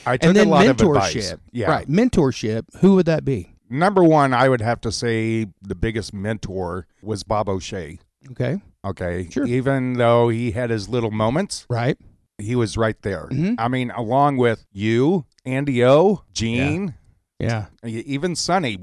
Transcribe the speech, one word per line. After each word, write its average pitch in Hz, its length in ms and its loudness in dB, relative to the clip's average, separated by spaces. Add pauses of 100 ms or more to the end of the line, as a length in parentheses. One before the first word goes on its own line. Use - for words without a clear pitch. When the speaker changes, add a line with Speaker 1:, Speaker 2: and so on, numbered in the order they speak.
Speaker 1:
I 120 80 0
Speaker 2:
And 135 80 -2
Speaker 1:
took 165 80 6
a 190 40 6
Speaker 2:
then - 140 6
Speaker 1:
lot 185 180 6
of 247 120 4
Speaker 2:
mentorship. 202 100 6 (440)
Speaker 1:
advice. - 20 -12 (180)
Yeah. 117 180 -2
Speaker 2:
Right, 123 180 -2
mentorship. 135 720 0 (180)
Who 190 140 8
would 180 120 4
that 156 200 0
be? 123 280 -4 (140)
Speaker 1:
Number 180 340 2
one, 151 300 6
I 127 160 4
would 123 140 2
have 113 200 -2
to 113 100 -4
say 113 540 -2 (140)
the 98 140 -10
biggest 104 400 -8
mentor 95 720 -8 (160)
was 101 200 -8
Bob 104 280 -2
O'Shea. 92 480 -8 (320)
Speaker 2:
Okay. 135 300 -4 (240)
Speaker 1:
Okay. 90 460 -6
Speaker 2:
Sure. 139 160 -4
Speaker 1:
Even 127 480 -2
though 120 360 4
he 117 220 -2
had 120 180 -4
his 104 180 -4
little 113 220 -2
moments, 117 580 -2
Speaker 2:
Right. 120 300 -2 (400)
Speaker 1:
he 104 160 -6
was 113 240 -2
right 110 240 -2
there. 90 280 -6
Speaker 2:
Mm-hmm. 175 280 -2
Speaker 1:
I 117 100 -2
mean, 127 220 -4
along 127 480 0
with 117 340 0
you, 120 540 0 (180)
Andy 131 400 0
O, 160 380 4 (100)
Gene, 135 600 -2 (440)
Speaker 2:
Yeah. 110 280 -4 (160)
Yeah. 117 80 -12
Speaker 1:
e-, 113 160 -8
even 143 300 -4
Sonny. 151 460 -2